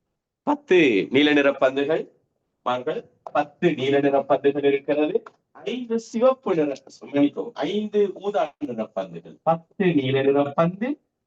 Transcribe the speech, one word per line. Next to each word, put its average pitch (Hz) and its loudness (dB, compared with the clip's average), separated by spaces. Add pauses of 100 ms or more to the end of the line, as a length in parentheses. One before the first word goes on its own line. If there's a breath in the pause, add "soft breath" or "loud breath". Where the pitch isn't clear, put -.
(440)
பத்து 165 2
நீல 147 2
நிற 143 2
பந்துகள், 143 -2 (520)
மகள், 127 -6 (140)
பத்து 151 -2
நீல 135 0
நிற 139 0
பந்துகள் 139 0
இருக்கிறது, 147 0 (280)
ஐந்து 226 -6
சிவப்பு 226 0
நிற, 147 0 (260)
மன்னிக்கவும், 139 -2
ஐந்து 208 -2
ஊதா 190 -4 (160)
நிற 220 -6
பந்துகள். - -12
பத்து 165 0
நீல 135 0
நிற 139 4
பந்து, 190 -2 (280)